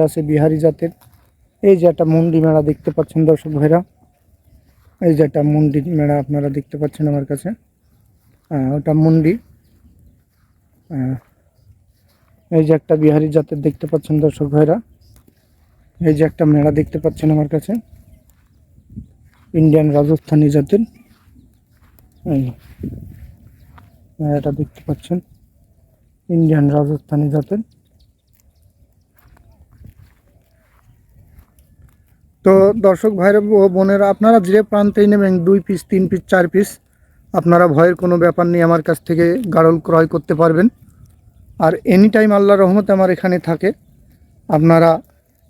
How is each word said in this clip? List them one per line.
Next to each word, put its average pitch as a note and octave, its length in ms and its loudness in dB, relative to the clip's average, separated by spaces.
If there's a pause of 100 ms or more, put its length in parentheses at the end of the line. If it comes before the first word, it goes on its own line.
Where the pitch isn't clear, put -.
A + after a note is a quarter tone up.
আছে, D#3 160 -4
বিহারি D3+ 380 -2
জাতের। E3 320 -2 (720)
এই G3 140 4
যে E3 100 0
একটা E3 180 0
মুন্ডি D#3+ 360 0
মেড়া D#3 200 2
দেখতে D3+ 300 -4
পাচ্ছেন D#3+ 340 -4
দর্শক D#3 340 0
ভাইরা, D3+ 200 2 (1200)
এই E3+ 140 2
যে D3+ 80 2
একটা D3 200 -2
মুন্ডি D3+ 360 0 (180)
মেড়া D3 260 0
আপনারা C#3+ 260 -4
দেখতে C#3+ 280 -10
পাচ্ছেন D3+ 300 -6
আমার C#3+ 180 -4
কাছে। D3 240 -8 (1000)
হ্যাঁ, C3+ 240 -4
ওটা D3+ 180 -4
মুন্ডি। D#3+ 400 2 (1600)
হ্যাঁ, C3+ 260 -6 (1400)
এই D#3+ 160 2
যে D#3+ 60 2
একটা D#3+ 220 -2
বিহারি D#3 400 2
জাতের D3+ 260 -2
দেখতে D3+ 260 -6
পাচ্ছেন D#3 320 -4
দর্শক D3 360 -2
ভাইরা। D3+ 200 2 (1300)
এই D#3+ 160 2
যে D#3 120 0
একটা - 160 -6
মেড়া D3+ 260 2
দেখতে D3+ 320 -4
পাচ্ছেন D#3 280 -4
আমার D3+ 220 -2
কাছে, D#3 180 -6 (1800)
ইন্ডিয়ান D#3 380 2
রাজস্থানী D3+ 580 0
জাতের। D3+ 320 0 (1500)
এই C3+ 100 0 (1800)
মেড়াটা D3 320 -4
দেখতে C#3+ 360 -10
পাচ্ছেন, D#3+ 300 -6 (1120)
ইন্ডিয়ান D#3 400 0
রাজস্থানী D3 600 -2
জাতের। D#3 320 -4 (4000)
তো F#3+ 80 4 (340)
দর্শক F#3+ 320 0
ভাইরা G3+ 200 2 (200)
ও - 100 4
বোনেরা, G3 400 0
আপনারা A3 300 2
যে F#3+ 240 2
প্রান্তেই G#3 440 0
নেবেন, G3+ 260 2 (140)
দুই G3 120 4
পিস, F3+ 300 -6
তিন F#3+ 180 0
পিস, F3+ 140 -6 (100)
চার F#3 160 2
পিস, G3 220 -2 (640)
আপনারা F3 340 2
ভয়ের E3 280 2
কোনো F3 220 -2
ব্যাপার E3+ 300 0
নেই, E3+ 200 0
আমার E3 160 2
কাছ E3 140 -4 (100)
থেকে E3+ 180 0 (300)
গাড়ল E3 240 4
ক্রয় E3 280 0
করতে E3 280 -6
পারবেন। E3 320 2 (920)
আর E3 140 2 (120)
এনি G3 240 4
টাইম G#3+ 220 2
আল্লাহর G3+ 320 2
রহমতে G3 280 0
আমার F#3+ 240 0
এখানে F3+ 240 -2
থাকে, E3+ 300 -4 (800)
আপনারা E3 420 4 (580)